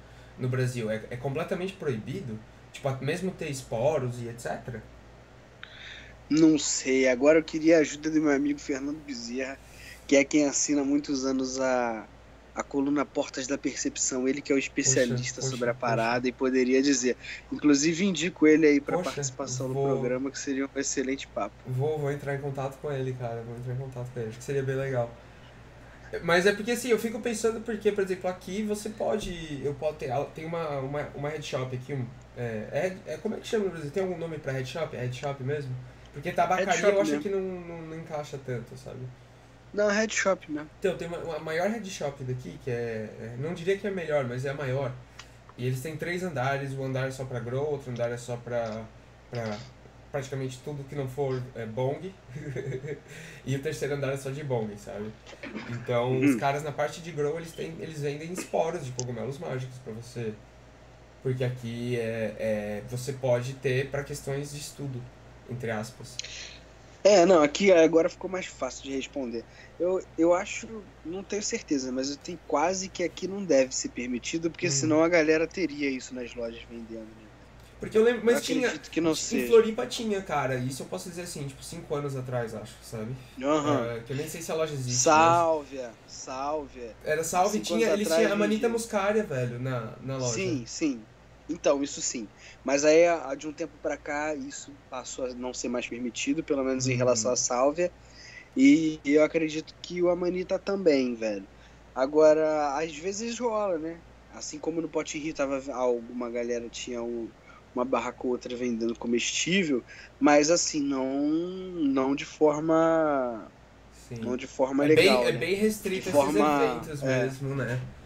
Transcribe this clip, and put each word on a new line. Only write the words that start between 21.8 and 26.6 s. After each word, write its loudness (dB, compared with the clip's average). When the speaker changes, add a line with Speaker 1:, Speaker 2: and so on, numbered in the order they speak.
Speaker 1:
vou -2
entrar -6
em -4
contato -6
com -6
ele, -2
cara. -6
Vou -10
entrar -8
em -4
contato -8
com -6
ele. -4
Acho -12
que -16
seria -2
bem -2
legal. -2
Mas 4
é 8
porque, -4